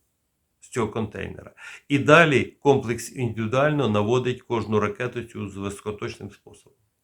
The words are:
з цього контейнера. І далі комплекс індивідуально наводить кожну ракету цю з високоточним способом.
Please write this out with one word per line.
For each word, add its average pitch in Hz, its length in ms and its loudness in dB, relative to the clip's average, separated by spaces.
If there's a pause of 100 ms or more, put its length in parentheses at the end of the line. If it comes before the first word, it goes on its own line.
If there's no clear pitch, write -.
(600)
з - 80 -20
цього 110 200 -2
контейнера. 95 640 -8 (380)
І 143 100 2
далі 139 460 6
комплекс 120 720 0
індивідуально 123 720 0
наводить 120 540 0
кожну 107 380 0
ракету 117 420 -4
цю 107 260 -10
з 92 80 -14
високоточним 104 760 -8
способом. - 480 -20 (260)